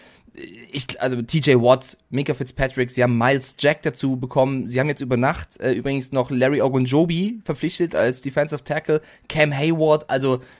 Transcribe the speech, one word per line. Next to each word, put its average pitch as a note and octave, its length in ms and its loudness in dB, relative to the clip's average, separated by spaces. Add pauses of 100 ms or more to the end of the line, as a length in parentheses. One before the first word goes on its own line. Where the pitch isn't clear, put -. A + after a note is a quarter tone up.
(720)
ich, - 300 -8
also B2+ 200 -2
T C#3 180 -2
J C3 220 6
Watt, B2+ 360 4 (120)
Minka C#3+ 240 -2
Fitzpatrick, B2+ 560 -4
sie B2+ 140 0
haben B2 140 2
Miles B2+ 420 0
Jack D#3 220 2
dazu C#3 340 -2
bekommen, C3 500 0
sie B2 140 -4
haben C#3 80 0
jetzt C#3+ 140 -4
über B2+ 160 0
Nacht, C3+ 420 -2
äh, C3 140 0
übrigens C3+ 400 -4
noch C3 180 0
Larry C3 300 2
Ogunjobi D#3+ 840 0
verpflichtet E3+ 520 -4
als A#2+ 260 0
Defensive D3 420 -4
Tackle, D#3 380 -2 (260)
Cam D3+ 260 2
Hayward, D#3 560 2
also C3 300 0 (200)